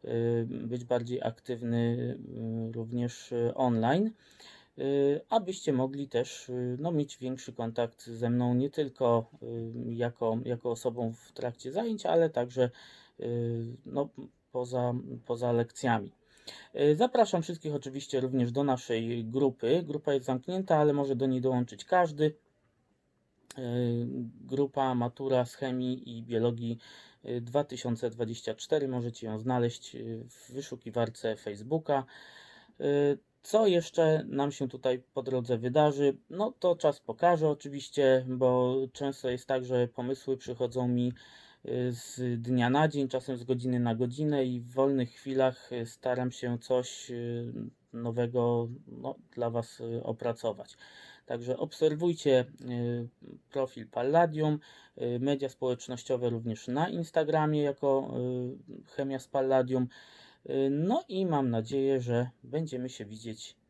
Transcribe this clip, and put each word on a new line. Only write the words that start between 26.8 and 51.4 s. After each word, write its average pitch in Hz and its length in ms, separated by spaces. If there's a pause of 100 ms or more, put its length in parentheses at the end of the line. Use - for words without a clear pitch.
y, 123 160
dwa 120 240
tysiące 123 460
dwadzieścia 113 440
cztery. 143 340
Możecie 120 380
ją 107 120
znaleźć, 120 560
y, 117 340
w - 240
wyszukiwarce 117 840
Facebooka. 131 680 (760)
Y, 143 380 (240)
co 220 240
jeszcze 165 600
nam 139 240
się 135 160
tutaj 127 340 (120)
po 135 80
drodze 123 360
wydarzy? 139 580 (140)
No, 208 280
to 175 180
czas 147 240
pokaże 160 480
oczywiście, 139 800
bo 127 480 (160)
często 139 380
jest 123 160
tak, 131 180
że 123 240
pomysły 131 480
przychodzą 123 520
mi, 123 240 (520)
y, 123 280
z 120 500
dnia 123 280
na 151 180
dzień, 143 200
czasem 127 280
z 120 80
godziny 123 360
na 120 140
godzinę 135 500
i 123 160
w 120 120
wolnych 135 380
chwilach, 131 640
y, 117 140
staram 127 460
się 120 260
coś, - 520
y, 120 420 (400)
nowego, 120 760 (180)
no, 127 280 (200)
dla 117 160
Was, 117 300
y, 117 220
opracować. 113 760 (500)
Także 120 300